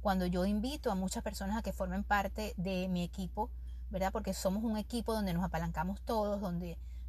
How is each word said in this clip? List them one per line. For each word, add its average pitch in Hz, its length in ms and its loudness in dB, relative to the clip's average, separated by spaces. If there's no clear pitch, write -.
cuando 185 260 4
yo 180 200 4
invito 226 440 2
a 190 60 2
muchas 190 260 0
personas 202 340 -2
a 226 60 0
que 196 100 -2
formen 185 300 -2
parte 202 540 2
de 185 320 0
mi 180 160 2
equipo, 190 460 -4
¿verdad? 190 220 0
Porque 196 240 0
somos 202 300 2
un 220 120 2
equipo 220 380 -2
donde 202 180 0
nos 170 120 2
apalancamos 165 560 0
todos, 208 400 0
donde 175 360 -2